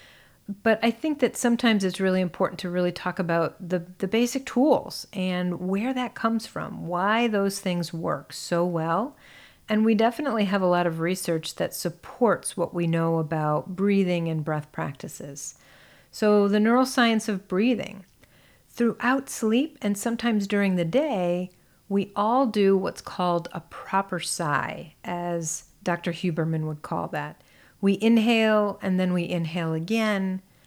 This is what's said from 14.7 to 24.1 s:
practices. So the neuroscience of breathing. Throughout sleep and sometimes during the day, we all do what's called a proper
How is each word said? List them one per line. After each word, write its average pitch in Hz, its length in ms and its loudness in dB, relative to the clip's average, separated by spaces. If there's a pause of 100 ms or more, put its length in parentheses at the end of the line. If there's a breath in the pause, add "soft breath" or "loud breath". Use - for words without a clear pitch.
practices. - 840 -10 (560 loud breath)
So 208 380 4
the 208 100 4
neuroscience 233 720 4
of 196 200 -4
breathing. 202 560 0 (640 soft breath)
Throughout 240 600 0
sleep 233 500 0
and 202 160 0
sometimes 226 500 0
during 202 300 2
the 175 80 2
day, 180 640 0 (380 soft breath)
we 196 280 0
all 240 300 2
do 196 300 4
what's - 260 -4
called 175 500 -2
a 160 80 -8
proper - 580 -6